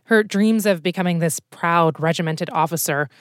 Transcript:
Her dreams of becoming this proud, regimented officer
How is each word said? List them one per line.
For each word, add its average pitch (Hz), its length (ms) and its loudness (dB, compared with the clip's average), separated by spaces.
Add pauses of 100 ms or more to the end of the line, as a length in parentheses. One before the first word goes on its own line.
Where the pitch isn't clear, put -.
Her 220 180 4
dreams 214 420 0
of 185 180 0
becoming 180 360 -2
this 165 220 -2
proud, 170 580 0
regimented 160 540 -2
officer 156 560 -2 (120)